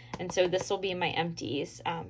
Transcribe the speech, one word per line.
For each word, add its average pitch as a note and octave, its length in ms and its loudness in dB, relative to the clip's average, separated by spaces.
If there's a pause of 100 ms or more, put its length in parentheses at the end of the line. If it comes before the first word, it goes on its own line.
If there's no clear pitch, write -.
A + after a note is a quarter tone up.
(200)
and F3+ 100 -4
so F3+ 160 6
this F#3 240 2
will G3 80 2
be F#3 160 0
my F3 140 0
empties, E3 800 -2
um, E3 240 -2